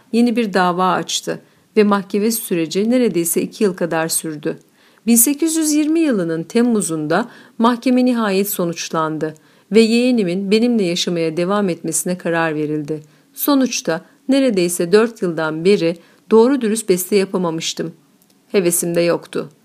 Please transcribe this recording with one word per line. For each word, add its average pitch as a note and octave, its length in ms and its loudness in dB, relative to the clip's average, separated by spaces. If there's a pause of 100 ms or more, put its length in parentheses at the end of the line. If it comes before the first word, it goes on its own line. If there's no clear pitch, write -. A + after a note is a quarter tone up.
(120)
yeni A#3 240 2
bir A3+ 160 -2
dava F3+ 400 2
açtı E3 480 -4 (360)
ve G#3+ 80 6
mahkeme G3+ 460 0
süreci F#3+ 600 -2
neredeyse G3+ 520 0
iki - 220 -4
yıl F#3+ 100 0
kadar E3 340 -2
sürdü. D#3 500 -6 (480)
Bin A#3 100 4
sekiz D4 400 0
yüz D#4 160 -2
yirmi D#4 280 0
yılının F3+ 420 0
Temmuz'unda F3+ 840 0 (300)
mahkeme B3 460 2
nihayet G#3+ 460 0
sonuçlandı D#3 840 -4 (380)
ve G#3 80 8
yeğenimin A3 720 2
benimle A3 340 2
yaşamaya E3+ 520 -2
devam F#3+ 320 0
etmesine E3 500 -4
karar E3 360 -2
verildi. D3+ 480 -4 (320)
Sonuçta A#3+ 680 -2 (280)
neredeyse F#3+ 640 0
dört A#3 300 2
yıldan D#3+ 420 -4
beri F3 320 2 (340)
doğru A#3+ 300 4
dürüst A3 280 -2
beste F3+ 280 0
yapamamıştım. F3 760 -4 (600)
Hevesim F3 420 0
de E3+ 60 2
yoktu. D#3+ 480 -2 (160)